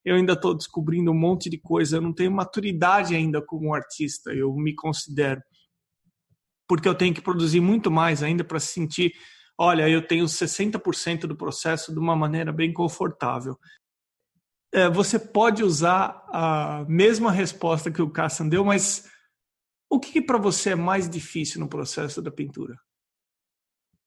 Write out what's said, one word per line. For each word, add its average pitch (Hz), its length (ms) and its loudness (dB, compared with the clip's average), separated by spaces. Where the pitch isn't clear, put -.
eu 185 120 2
ainda 185 200 4
tô 180 180 0
descobrindo 165 580 -2
um 165 60 2
monte 180 320 2
de 165 100 -6
coisa. 165 380 0
Eu 160 40 -2
não 170 120 -2
tenho 185 180 0
maturidade 185 840 2
ainda 156 260 0
como 156 320 -4
artista, 147 580 -6
eu 135 240 -2
me 151 180 -2
considero. 143 680 -4
Porque 175 200 2
eu 180 80 2
tenho 180 180 2
que - 80 -8
produzir 170 380 0
muito 202 320 2
mais 160 320 2
ainda 165 200 0
pra 160 160 -6
sentir, 170 540 -2
"Olha, 170 280 4
eu 160 180 4
tenho 170 220 2
sessenta 196 520 -2
por 180 160 -4
cento 170 320 -4
do 156 100 -8
processo 160 560 -4
de 156 60 -4
uma 165 160 0
maneira 156 360 0
bem 165 220 0
confortável." 131 840 -4
É, 185 140 6
você 196 300 2
pode 220 440 2
usar 175 680 2
a 151 600 -2
mesma 214 420 4
resposta 165 600 0
que 156 100 -2
o 151 80 0
Kassan 156 400 -4
deu, 190 160 2
mas 202 420 0
o 269 120 2
que - 140 -8
que 320 80 2
pra 247 180 2
você 202 320 0
é 180 40 0
mais 180 320 0
difícil 160 520 -8
no 147 100 -6
processo 147 540 -8
da 151 80 -8
pintura? 139 440 -10